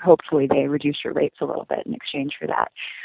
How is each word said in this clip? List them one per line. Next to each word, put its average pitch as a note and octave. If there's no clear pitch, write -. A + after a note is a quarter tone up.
hopefully D#3
they C#3
reduce D3
your -
rates D3
a -
little -
bit -
in -
exchange -
for -
that. -